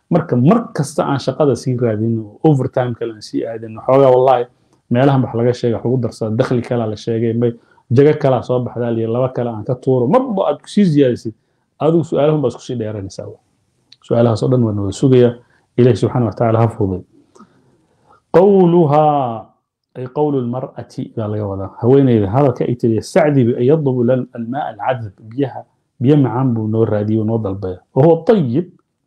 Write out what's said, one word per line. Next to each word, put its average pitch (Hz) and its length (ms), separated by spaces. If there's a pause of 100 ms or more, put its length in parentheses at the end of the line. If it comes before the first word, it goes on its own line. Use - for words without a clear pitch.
(100)
Marka 165 260
mar 202 360
kasta - 320
aan 143 140
shaqada 135 380
sii 127 200
raadin, 113 480 (200)
overtime 127 500
kale 113 180
aan 107 100
sii 139 240
aadin, 113 300 (100)
xoogaa 135 240
wallahi 127 340 (460)
meelahan 131 320
wax 107 120
laga 117 180
sheegay, 117 220
wax 98 100
lagu 120 120
darsaday, 113 400
dakhli 120 260
kale 117 280
la 104 60
sheegay, 113 360
may 117 200 (380)
jago 143 280
kale 127 240
soo 127 180
baxdaa, 120 300
liya 113 180
laba 123 240
kale 120 180
aan 107 140
ka 131 100
tuuro. 127 340
Marba 240 420
aad 143 100
ku - 80
sii 208 160
ziyaadisid, 135 500 (440)
adigu 160 260
su'aalahun 151 380
baa 123 60
isku 110 120
sii 131 160
dheeranaysaa. 107 560 (720)
Su'aalahaas 117 400
oo 135 60
dhan 127 160
waa 110 80
noo 101 200
sugaya. 123 460 (400)
Ilaahay 120 180
subxaanahu 120 300
wa 101 80
tacaala 113 240
ha 113 100
fududeeyo. 95 360 (1300)
قولها، 170 720 (920)
أي 127 80
قول 147 320
المرأة، 127 560 (220)
baa 107 120
laga 107 180
wadaa. 95 320
Haweeneyda 120 520
hadalka 131 340
ay 123 100
tiri, 113 220
يستعذب، 139 520 (100)
أي 123 100
يطلب 139 320
لنا 123 260 (100)
الماء 120 380
العذب، 110 380 (180)
biyaha, 131 320 (380)
biyo 135 160
macaan 127 380
buu 110 140
noo 113 160
raadiyey, 107 400
noo 113 140
dalbaya. 98 400 (160)
وهو 156 200
الطيب 165 560 (360)